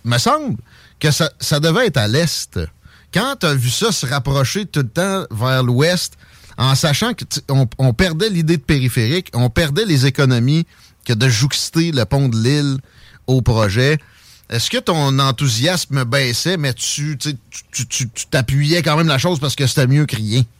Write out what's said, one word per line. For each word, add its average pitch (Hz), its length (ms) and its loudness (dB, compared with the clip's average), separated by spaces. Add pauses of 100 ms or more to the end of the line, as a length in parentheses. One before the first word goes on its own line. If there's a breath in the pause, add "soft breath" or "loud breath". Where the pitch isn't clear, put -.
me 120 120 0
semble, 254 400 0 (420 soft breath)
que 151 100 0
ça, 147 300 0
ça 147 200 -2
devait 165 280 2
être 147 100 -2
à 107 100 0
l'est. 139 520 -2 (540 soft breath)
Quand 262 260 -2
t'as 156 160 0
vu 127 140 0
ça 214 220 0
se - 140 -4
rapprocher 139 640 -2
tout 147 140 -2
le 117 80 -2
temps 190 420 -2
vers 127 320 0
l'ouest, 147 520 0 (440 loud breath)
en 135 160 2
sachant 170 400 0
que - 80 -12
t-, - 260 -8
on, 135 160 2 (140)
on 131 140 2
perdait 185 360 0
l'idée 170 280 2
de 139 40 -6
périphérique, 131 720 0
on 120 160 2
perdait 165 360 0
les 143 200 2
économies 135 640 2 (400 soft breath)
que 123 60 0
de 117 140 2
jouxter 147 640 0
le 127 140 0
pont 139 240 0
de 113 60 0
l'île 135 420 0 (480 loud breath)
au 131 160 2
projet, 113 560 2 (540 loud breath)
est-ce 117 180 -2
que 233 80 -2
ton 151 400 0
enthousiasme 135 840 0
baissait, 131 540 -2
mais 143 160 -2
tu, 147 440 -6
tu 151 140 -6
sais, 135 40 -6 (140)
tu, - 220 -18
tu, - 160 -6
tu, 123 220 -4
tu - 180 -12
t'appuyais 147 560 0
quand 151 120 2
même 165 120 4
la 143 100 2
chose 156 220 0
parce 135 160 -4
que 139 100 0
c'était 127 220 2
mieux 147 180 4
que - 100 -4
rien ? 110 280 0 (160)